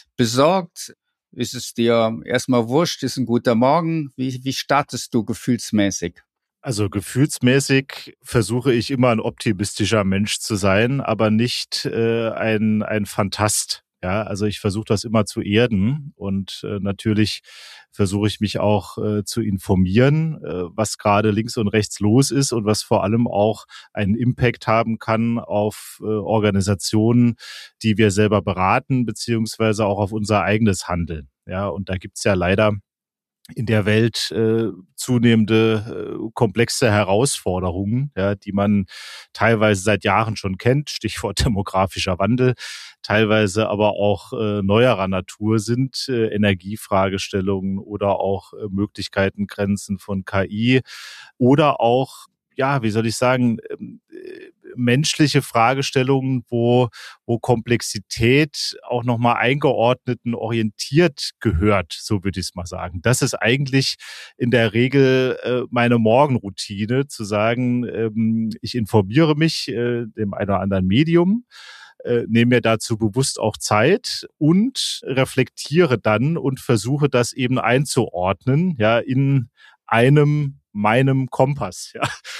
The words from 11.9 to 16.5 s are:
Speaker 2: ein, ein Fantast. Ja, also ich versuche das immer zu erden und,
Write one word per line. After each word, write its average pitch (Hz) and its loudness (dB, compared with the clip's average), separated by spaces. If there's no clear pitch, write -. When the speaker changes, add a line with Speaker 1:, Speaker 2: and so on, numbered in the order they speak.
Speaker 2:
ein, 107 0
ein 107 -2
Fantast. - -2
Ja, 98 -2
also 101 -4
ich 101 -4
versuche 104 -2
das 107 0
immer 107 2
zu - -6
erden 117 0
und, 98 -6